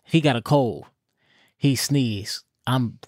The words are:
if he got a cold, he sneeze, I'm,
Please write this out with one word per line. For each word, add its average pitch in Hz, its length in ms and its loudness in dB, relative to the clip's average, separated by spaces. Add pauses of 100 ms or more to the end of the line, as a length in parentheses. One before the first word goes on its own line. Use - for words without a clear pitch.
if - 60 -6
he 165 80 4
got 143 160 2
a 113 60 -4
cold, 120 440 0 (680)
he 139 180 2
sneeze, 117 720 -2 (240)
I'm, 123 400 -2